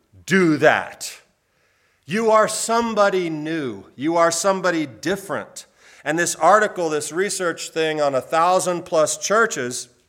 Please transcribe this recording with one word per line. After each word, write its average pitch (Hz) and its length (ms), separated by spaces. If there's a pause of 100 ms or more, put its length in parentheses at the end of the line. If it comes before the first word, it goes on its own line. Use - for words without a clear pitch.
(260)
do 170 320
that, 117 600 (920)
you 220 220
are 214 160
somebody 202 840
new. 151 540 (100)
You 160 220
are 170 160
somebody 180 520
different. 139 840 (360)
And 156 160
this 170 160
article, 180 560
this 147 220
research 175 580
thing 156 300
on 139 160
a 123 40
thousand 175 640
plus 156 320
churches 196 720 (200)